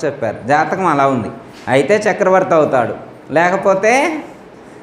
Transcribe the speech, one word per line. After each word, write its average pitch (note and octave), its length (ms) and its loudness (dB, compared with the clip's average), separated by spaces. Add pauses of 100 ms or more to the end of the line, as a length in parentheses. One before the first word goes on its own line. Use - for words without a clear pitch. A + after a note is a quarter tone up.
చెప్పారు. A2 420 -6
జాతకం D#3+ 380 0
అలా C#3 220 2
ఉంది. A#2+ 200 -2 (400)
అయితే G3 440 2
చక్రవర్తి F#3 420 2
అవుతాడు, C3 400 2 (400)
లేకపోతే F#3+ 840 0 (640)